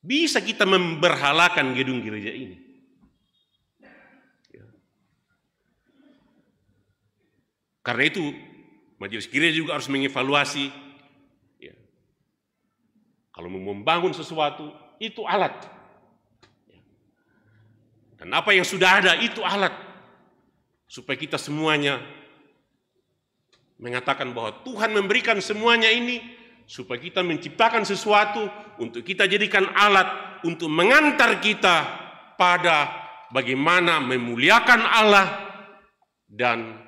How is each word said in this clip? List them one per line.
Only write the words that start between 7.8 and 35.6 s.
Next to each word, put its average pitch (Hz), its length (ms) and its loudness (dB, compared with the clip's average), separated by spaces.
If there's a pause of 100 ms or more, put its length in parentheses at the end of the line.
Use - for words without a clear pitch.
Karena 120 240 -2
itu, 156 240 -2 (720)
majelis 101 240 -10
gereja 156 400 0
juga 156 80 -6
harus 139 160 -6
mengevaluasi. 139 800 -2 (880)
Ya. - 160 -20 (1600)
Kalau 87 160 -16
mau 95 240 -10
membangun 160 400 -2
sesuatu, 151 560 -6 (320)
itu 220 240 -10
alat. 180 320 -2 (1120)
Ya. - 120 -20 (1400)
Dan 87 80 -18
apa 170 240 0
yang 185 80 4
sudah 185 400 4
ada, 180 160 4
itu 220 240 -4
alat. 190 320 -2 (1120)
Supaya 127 320 -10
kita 156 240 -8
semuanya 147 560 -2 (1800)
mengatakan 123 560 -4
bahwa 110 240 -6
Tuhan 220 320 -4
memberikan 208 480 0
semuanya 220 480 2
ini 240 320 -2 (440)
supaya 123 320 -12
kita 175 240 -6
menciptakan 190 640 0
sesuatu 208 640 0 (320)
untuk 117 240 -12
kita 185 240 0
jadikan 202 480 0
alat 196 680 2
untuk 165 240 -6
mengantar 233 720 4
kita 185 460 2 (500)
pada 170 560 2 (400)
bagaimana 151 720 2
memuliakan 127 800 2
Allah 208 460 4 (1000)